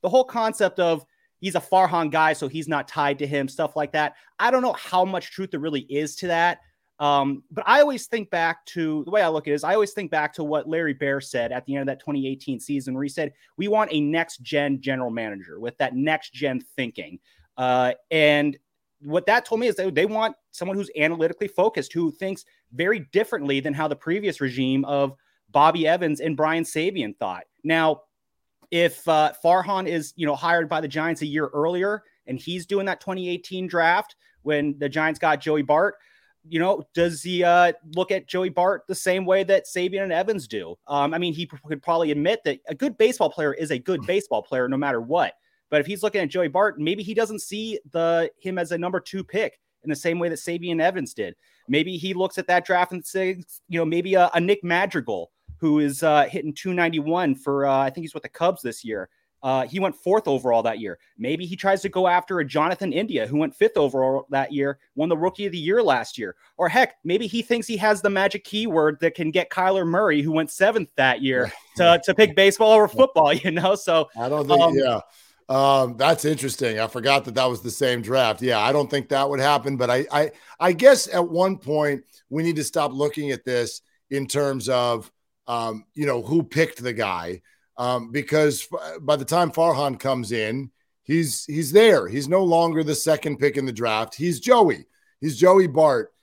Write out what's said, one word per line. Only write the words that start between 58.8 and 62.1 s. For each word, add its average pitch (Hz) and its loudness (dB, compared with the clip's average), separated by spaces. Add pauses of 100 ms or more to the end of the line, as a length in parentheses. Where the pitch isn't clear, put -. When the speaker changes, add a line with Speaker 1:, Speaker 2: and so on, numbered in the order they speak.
Speaker 1:
year. 104 -8 (340)
Uh, 131 0
he 160 -10
went 185 -2
fourth 214 0
overall 123 2
that 113 -2
year. 98 -10 (180)
Maybe 151 -4
he 175 -10
tries 196 0
to 196 -4
go 185 0
after 180 0